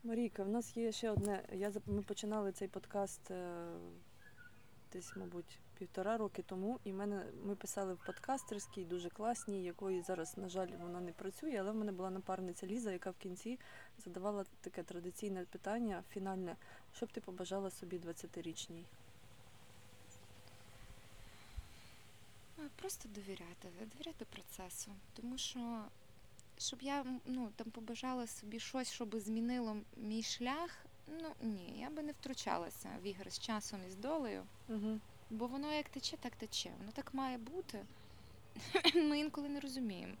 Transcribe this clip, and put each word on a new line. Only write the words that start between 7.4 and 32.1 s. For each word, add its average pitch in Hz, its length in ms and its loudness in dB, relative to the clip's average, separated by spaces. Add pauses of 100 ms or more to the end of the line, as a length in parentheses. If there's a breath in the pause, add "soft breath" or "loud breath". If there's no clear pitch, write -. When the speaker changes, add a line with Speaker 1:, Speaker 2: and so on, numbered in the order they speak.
Speaker 1:
ми 202 120 2
писали 190 380 0
в 175 120 -6
подкастерській, 208 800 -2
дуже 175 240 0
класній, 208 540 2
якої 180 380 2
зараз, 175 360 0
на 190 120 -2
жаль, 180 200 2 (120)
вона 175 200 -2
не 175 100 -2
працює, 214 480 0
але 196 120 4
в 220 40 2
мене 214 160 4
була 185 180 2
напарниця 185 580 0
Ліза, 220 240 2
яка 180 200 0
в 180 60 -4
кінці 196 420 -2 (460 loud breath)
задавала 190 400 2 (160)
таке 180 220 -4
традиційне 180 680 -2
питання, 202 520 2 (100)
фінальне: 190 420 0 (400 loud breath)
«Що 240 100 0
б - 60 -8
ти 220 100 -2
побажала 185 480 0
собі 180 300 -4
двадцятирічній?» 170 880 -4 (3750 loud breath)
Speaker 2:
А, 320 40 -6 (140)
просто - 340 -2
довіряти, 190 580 -6 (260)
довіряти 294 320 -6
процесу, - 680 -8 (220)
тому 240 240 -2
що, 233 440 0 (760)
щоб 247 240 0
я, 277 200 4
м, 254 240 0
ну, 254 300 2
там 226 160 -2
побажала 240 560 0
собі 214 320 -4
щось, 254 320 2
щоб 220 240 0
змінило 226 560 4
м-, 208 100 2 (160)
мій 220 260 2
шлях, 294 640 2 (220)
ну, 320 220 -2 (120)
ні, 208 380 0
я 247 100 -2
би 311 140 -2
не 302 80 0